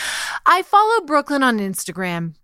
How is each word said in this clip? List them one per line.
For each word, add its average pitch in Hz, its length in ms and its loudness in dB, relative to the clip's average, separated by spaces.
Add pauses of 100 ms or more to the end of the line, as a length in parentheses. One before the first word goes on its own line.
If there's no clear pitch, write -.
(460)
I 349 160 4
follow 427 440 2
Brooklyn 285 380 0
on 233 160 2
Instagram, 180 840 -6